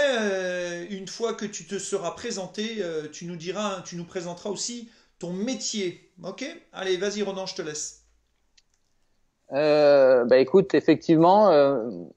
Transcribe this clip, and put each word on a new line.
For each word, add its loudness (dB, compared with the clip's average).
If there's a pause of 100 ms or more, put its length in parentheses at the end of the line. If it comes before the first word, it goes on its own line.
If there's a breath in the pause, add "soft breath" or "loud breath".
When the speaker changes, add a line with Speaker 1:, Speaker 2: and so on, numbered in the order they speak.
(180)
Speaker 1:
euh, -4
une -10
fois -6
que -10
tu -12
te -8
seras -6
présenté, -8
euh, -6
tu -16
nous -10
diras, -8
tu -14
nous -10
présenteras -10
aussi -10 (300 soft breath)
ton -8
métier. -6 (140)
Ok ? -12 (260)
Allez, -4
vas-y, -4
Ronan, -6
je -12
te -6
laisse. -12 (1500)
Speaker 2:
Euh, 6
bah, 6
écoute, 4
effectivement, 6
euh, 4 (280)